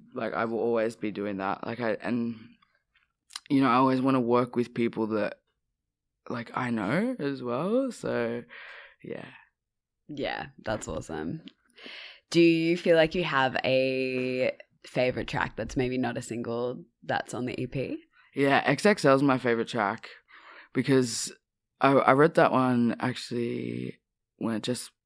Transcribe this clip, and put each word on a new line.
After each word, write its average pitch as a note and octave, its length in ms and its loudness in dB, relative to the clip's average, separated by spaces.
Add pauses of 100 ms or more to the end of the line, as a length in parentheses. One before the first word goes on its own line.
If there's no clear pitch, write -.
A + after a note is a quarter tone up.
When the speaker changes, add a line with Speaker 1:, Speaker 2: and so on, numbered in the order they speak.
(140)
Speaker 1:
like, A2 200 -4
I G2 100 -2
will A2+ 160 -2
always A#2 380 0
be G#2+ 140 -4
doing G2 260 -6
that. F#2+ 280 -4
Like, A2+ 140 -6
I, A2+ 120 0 (100)
and, A#2 340 -4 (1120)
you C#3 120 4
know, C3+ 80 4
I A#2+ 60 4
always C3 260 4
wanna C3 180 2
work A#2+ 380 2
with A#2+ 160 -2
people A2+ 340 -2
that, G#2 280 -2 (920)
like, A#2 260 -10
I B2 180 -4
know C#3 480 -2
as C#3 220 -6
well. F#3 500 -2
So, A#2+ 520 -4 (580)
yeah. - 260 -12 (840)
Speaker 2:
Yeah, B2+ 380 -6 (180)
that's - 240 -6
awesome. D#2+ 520 -6 (880)
Do E3+ 100 6
you E3 340 6
feel F3 220 4
like D#3+ 180 4
you F3+ 80 0
have C3+ 400 0
a C3 880 0 (340)
favorite B2 440 -2
track - 260 -2
that's A2+ 220 -6
maybe B2+ 200 0
not B2 200 -2
a B2 40 -6
single A#2+ 640 -6 (200)
that's - 300 -4
on A#2+ 120 -6
the - 160 -6
E B2+ 60 -4
P? C3+ 300 -6 (380)
Speaker 1:
Yeah, C#3 300 4
X C#3+ 200 2
X G#3 200 4
L C3+ 100 8
is C3+ 80 4
my C3+ 140 4
favorite A#2 320 0
track A2 400 -2 (640)
because B2+ 580 2 (480)
I, C#3 120 4
I C3 220 6
wrote D3+ 200 6
that D3 180 4
one B2 480 2
actually A#2+ 1000 -6 (380)
when, A2 240 -4
just - 300 -4 (140)